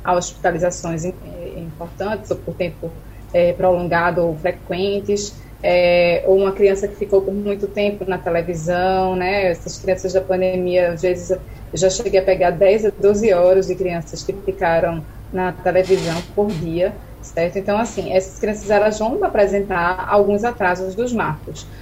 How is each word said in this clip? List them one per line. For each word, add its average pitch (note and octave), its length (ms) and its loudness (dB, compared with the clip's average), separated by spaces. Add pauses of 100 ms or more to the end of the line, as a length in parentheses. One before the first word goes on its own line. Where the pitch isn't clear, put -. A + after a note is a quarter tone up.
a F3+ 120 0
hospitalizações E3+ 880 -2
im-, F#3 100 -4 (120)
é, F3 340 -12
importantes E3+ 680 -8
ou E3+ 80 0
por - 160 -10
tempo, E3 360 -6 (420)
é, F3 200 4
prolongado F3 680 2
ou E3+ 140 2
frequentes, G3 1000 -2 (280)
é, F3 640 4
ou F#3+ 100 6
uma G3 160 2
criança G3 340 2
que G3 100 -6
ficou G3+ 240 2
por G3 140 -2
muito G3+ 320 -4
tempo G3+ 420 -2
na F#3 100 -2
televisão, F3+ 960 0
né? F#3 360 0
Essas E3+ 280 -6
crianças F#3 340 -2
da F#3 80 4
pandemia, F#3 720 2
às E3 100 -6
vezes, F3+ 280 0
eu F3+ 80 0 (360)
já F#3 160 4
cheguei F#3+ 300 2
a - 20 -4
pegar F3+ 280 4
dez G3 340 4
a G#3 60 4
doze G#3 420 2
horas F#3 340 6
de F3+ 80 -2
crianças E3+ 480 -4
que F#3+ 100 -6
ficaram E3+ 720 0 (280)
na F#3 180 -2
televisão F3+ 640 2 (200)
por G#3 120 2
dia, F3 480 -2 (260)
certo? F3 380 -4
Então, G3+ 180 -2
assim, G#3+ 360 -4
essas F#3 260 0
crianças, G#3 320 -4
elas G#3 300 4
vão C#4+ 240 0
apresentar F#3+ 840 0
alguns G3+ 360 2
atrasos F#3+ 500 -2
dos B3 180 -2
marcos. D#3 540 -4 (160)